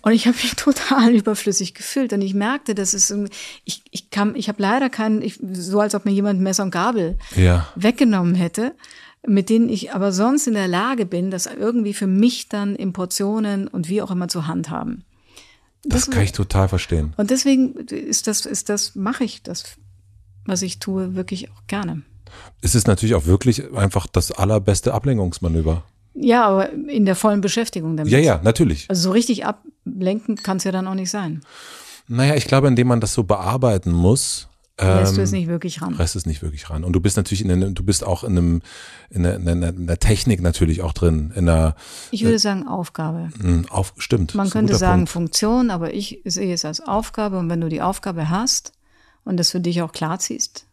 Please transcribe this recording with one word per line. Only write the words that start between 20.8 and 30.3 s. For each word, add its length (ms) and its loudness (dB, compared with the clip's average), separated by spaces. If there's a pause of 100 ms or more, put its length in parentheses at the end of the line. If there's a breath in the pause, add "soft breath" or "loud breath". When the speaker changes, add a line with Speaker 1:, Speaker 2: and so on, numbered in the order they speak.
Speaker 1:
wirklich 340 -8
auch 160 -20
gerne. 360 -6 (580 loud breath)
Speaker 2:
Es 160 0
ist 100 2
natürlich 300 2
auch 100 0
wirklich 480 2
einfach 320 0
das 240 -2
allerbeste 640 2
Ablenkungsmanöver. 880 0 (360)
Speaker 1:
Ja, 280 4
aber 260 2
in 320 0
der 100 4
vollen 280 2
Beschäftigung 540 -2
damit. 140 -2
Speaker 2:
Ja, 80 6
ja, 240 4
natürlich. 460 2
Speaker 1:
Also 140 0
so 80 0
richtig 340 2
ablenken 920 -4